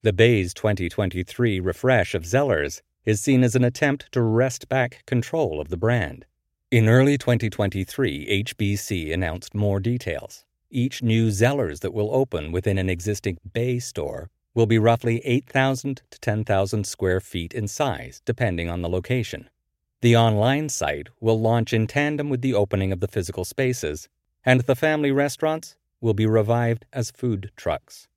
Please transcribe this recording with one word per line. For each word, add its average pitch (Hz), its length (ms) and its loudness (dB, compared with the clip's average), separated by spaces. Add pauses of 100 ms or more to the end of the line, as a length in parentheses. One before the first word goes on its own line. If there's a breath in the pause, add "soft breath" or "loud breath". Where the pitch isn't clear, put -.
The 110 120 2
Bay's 104 400 4
twenty 101 360 -2
twenty-three 95 680 -2
refresh 95 560 0
of 85 80 -2
Zellers 85 580 0 (240)
is 107 160 0
seen 131 220 4
as 120 120 2
an 123 80 4
attempt 139 500 -2
to 127 80 2
wrest 117 460 0
back 127 380 -4
control 120 560 -2
of 76 80 -8
the 87 80 -4
brand. 90 480 -2 (460)
In 110 180 4
early 131 300 6
twenty 113 320 0
twenty-three, 95 760 -2
H 104 300 -2
B 101 180 0
C 82 380 -4
announced 87 400 -4
more 101 260 0
details. 98 640 -6 (260)
Each 127 340 -2
new 113 240 4
Zellers 107 540 0
that 90 120 -6
will 107 220 -2
open 82 360 -2
within 95 280 0
an 92 100 0
existing 92 480 -4 (160)
Bay 120 240 -2
store 85 540 -8 (240)
will 117 100 4
be 110 140 4
roughly 117 440 2
eight 123 240 0
thousand 135 600 -2
to - 100 -20
ten 107 240 -2
thousand 98 440 0
square 92 320 0
feet 85 340 -8
in 107 140 -4
size, - 580 -6
depending 92 440 -2
on 87 120 -6
the 85 80 -4
location. 107 600 -4 (520)
The 117 160 6
online 117 500 2
site 73 420 -4 (120)
will 113 180 2
launch 113 340 2
in 110 140 2
tandem 147 420 -2
with 127 120 -2
the 147 140 0
opening 98 360 2
of 90 100 -4
the 101 60 -2
physical 92 380 -6
spaces, 123 640 -4 (340)
and 127 180 4
the 127 140 2
family 151 360 0
restaurants 147 680 -2 (240)
will 113 140 2
be 110 100 2
revived 117 680 2
as 123 200 -6
food 104 440 -4
trucks. - 600 -6